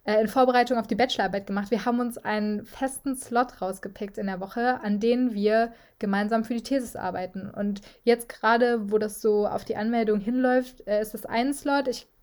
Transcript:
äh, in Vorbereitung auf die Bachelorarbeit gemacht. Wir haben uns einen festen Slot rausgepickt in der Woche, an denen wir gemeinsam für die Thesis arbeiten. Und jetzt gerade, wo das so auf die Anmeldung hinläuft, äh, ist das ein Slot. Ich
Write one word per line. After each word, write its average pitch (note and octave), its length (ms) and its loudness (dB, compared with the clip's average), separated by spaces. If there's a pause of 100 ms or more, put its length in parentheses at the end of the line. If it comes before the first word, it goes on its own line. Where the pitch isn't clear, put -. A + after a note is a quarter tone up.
äh, G#3+ 140 4
in G#3+ 60 2
Vorbereitung B3 500 4
auf A3 80 -2
die A3+ 80 -2
Bachelorarbeit G3+ 520 0
gemacht. G3+ 240 -4
Wir A3 140 0
haben A#3+ 160 0
uns A#3+ 160 -4
einen G#3 480 -2
festen C4 500 -6
Slot B3 460 -2
rausgepickt G3 560 -8
in G#3 100 -6
der F#3+ 140 -4
Woche, A#3+ 400 -2
an G#3 200 -2
denen A#3+ 340 2
wir A3 380 2 (260)
gemeinsam G#3 460 0
für A#3+ 100 -4
die A#3 80 -4
Thesis B3+ 340 -2
arbeiten. F#3 540 -6
Und G3+ 320 -4 (220)
jetzt A#3 260 4
gerade, A#3 600 2
wo G#3+ 60 4
das G#3+ 240 -2
so G#3 260 4
auf G3 200 -4
die - 100 -4
Anmeldung G#3+ 420 0
hinläuft, B3+ 680 0
äh, G#3 160 0
ist G#3+ 100 -6
das A3 140 -10
ein B3 260 0
Slot. C#4 360 0
Ich A#3+ 200 -6 (140)